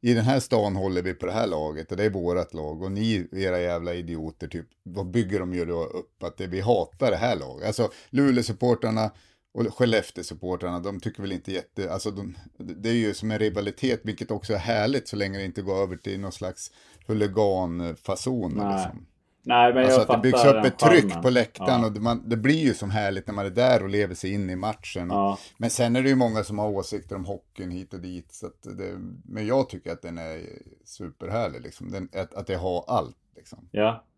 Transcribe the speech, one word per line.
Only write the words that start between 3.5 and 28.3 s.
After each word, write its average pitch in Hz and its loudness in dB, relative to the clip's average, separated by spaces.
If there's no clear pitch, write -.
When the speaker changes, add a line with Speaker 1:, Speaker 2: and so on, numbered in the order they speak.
Speaker 1:
jävla 87 -2
idioter, 82 -8
typ, 82 -8
vad 90 -8
bygger 98 2
de 90 -4
ju 87 0
då 85 -2
upp - -10
att - -8
det, 92 -6
vi 92 -4
hatar 107 2
det 92 2
här 113 2
laget? 71 -8
Alltså, 113 0
Luleå-supportrarna 120 2
och 110 -2
Skellefteå-supportrarna, 90 0
de 95 -6
tycker - -8
väl 98 -4
inte 95 -8
jätte-, 92 -6
alltså 98 -4
de, 95 -10
det 95 -6
är 117 4
ju 107 2
som 110 -4
en 107 -2
rivalitet, 104 0
vilket 107 -6
också 110 -4
är 101 0
härligt 113 0
så - -8
länge 98 -2
det 98 -4
inte 95 -6
går 95 0
över 90 -2
till 98 -6
någon 98 -8
slags - -10
huliganfason, 95 0
Speaker 2:
Nej. 101 -2
Speaker 1:
liksom. 92 -6
Speaker 2:
Nej, 120 6
men 127 6
Speaker 1:
Alltså 131 8
Speaker 2:
jag 110 2
Speaker 1:
att 113 4
det 127 4
byggs 127 6
Speaker 2:
fattar 110 10
Speaker 1:
upp 110 2
Speaker 2:
den 127 4
Speaker 1:
ett - -14
tryck 147 8
Speaker 2:
charmen. 85 -6
Speaker 1:
på 127 4
läktaren 123 2
Speaker 2:
Ja. 113 4
Speaker 1:
och 107 0
det, 104 -6
man, 117 0
det 113 2
blir 147 2
ju 120 4
som 101 -4
härligt 98 -2
när 104 -6
man 101 -2
är 98 -4
där 120 4
och 98 -4
lever 98 0
sig 95 -4
in 98 -2
i 90 -4
matchen. 92 -6
Och, 104 0
Speaker 2:
Ja. 98 0
Speaker 1:
men 117 -2
sen 120 2
är 131 2
det 131 4
ju 135 6
många 113 2
som 104 -6
har 107 0
åsikter 98 -6
om 92 -8
hockeyn 95 -10
hit 92 -10
och 92 -12
dit, 90 -14